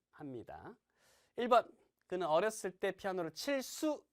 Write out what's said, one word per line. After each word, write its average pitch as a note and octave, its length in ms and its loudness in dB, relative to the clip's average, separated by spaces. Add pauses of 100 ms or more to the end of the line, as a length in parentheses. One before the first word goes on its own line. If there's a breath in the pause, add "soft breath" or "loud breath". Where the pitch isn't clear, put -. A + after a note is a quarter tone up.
(120)
합니다. A#2+ 640 -12 (640 soft breath)
일 A#3+ 120 0
번. A#3 180 6 (400)
그는 F#3 180 -2
어렸을 F#3 460 2
때 G3 200 -2
피아노를 F#3 420 -4
칠 C#4 280 -2
수 - 500 -2